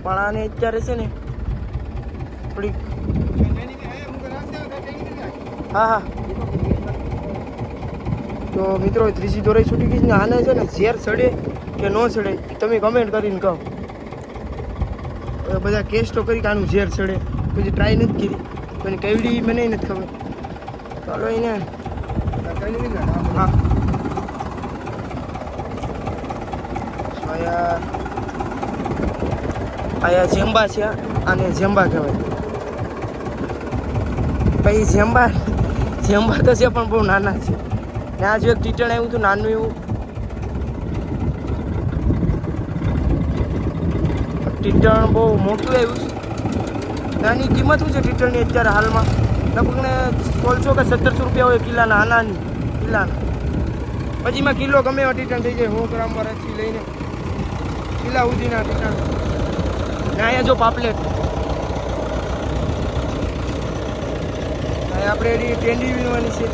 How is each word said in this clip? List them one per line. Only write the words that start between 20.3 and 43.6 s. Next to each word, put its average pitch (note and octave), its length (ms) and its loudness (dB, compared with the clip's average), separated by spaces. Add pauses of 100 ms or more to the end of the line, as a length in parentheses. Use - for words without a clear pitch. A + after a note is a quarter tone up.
ચાલો - 220 -4
એને, A3+ 260 0 (1800)
હા. F#3+ 140 4 (3750)
આયા, E3+ 500 0 (2250)
આયા F3+ 220 4
ઝેમ્બા G#3 420 4
છે, G#3 160 -2 (440)
આને F#3 240 2
ઝેમ્બા G3 340 4
કહેવાય. D#3 260 0 (2500)
પછી G#3 220 6
ઝેમ્બા, A3+ 440 6 (800)
ઝેમ્બા G#3 380 4
તો B3 100 8
છે A3+ 120 4
પણ A#3 220 2
બહુ A3 120 4
નાના G3 300 4
છે. - 220 -2 (680)
ને F#3 40 2
આ G#3+ 120 4
જો A#3 140 4
એક A3 100 4
ટીટણ A3+ 220 0
આવ્યું A#3 240 2
હતું A#3 140 0
નાનું G#3 300 4
એવું, A3 220 0 (4000)